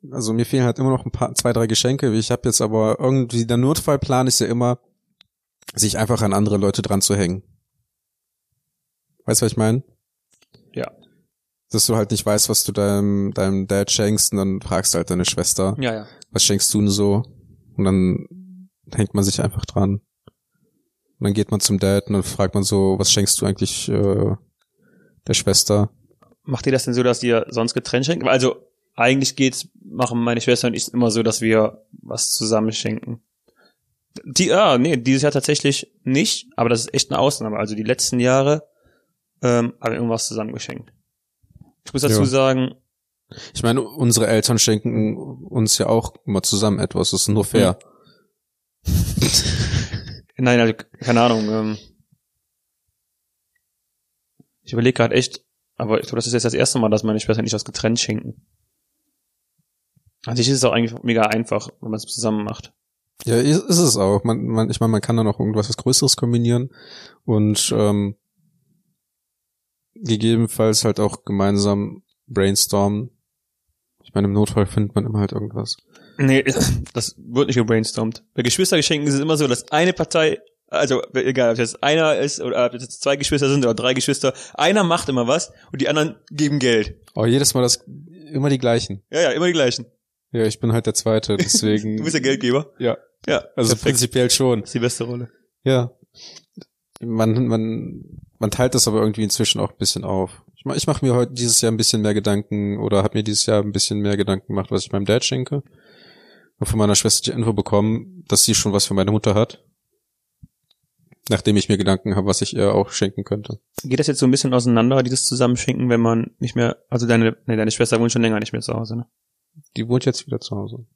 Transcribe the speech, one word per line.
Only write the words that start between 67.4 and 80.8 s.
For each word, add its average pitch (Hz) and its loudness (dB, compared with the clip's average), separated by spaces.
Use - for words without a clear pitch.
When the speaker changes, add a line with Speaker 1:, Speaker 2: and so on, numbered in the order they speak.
Speaker 1:
ähm, 104 0
gegebenenfalls 113 2
halt 107 2
auch - -2
gemeinsam 101 0
brainstormen. 101 0
Ich - -20
meine, 101 2
im 101 0
Notfall 104 2
findet 107 -2
man 104 2
immer 110 0
halt 101 0
irgendwas. 107 -6
Speaker 2:
Nee, 135 4
<laughs> - -2
das - -6
wird 120 0
nicht 123 0
gebrainstormt. 113 0
Bei - -2
Geschwistergeschenken 151 0
ist 143 2
es 139 2
immer 156 0
so, 147 2
dass - -2
eine 170 2
Partei, 160 0
also 135 0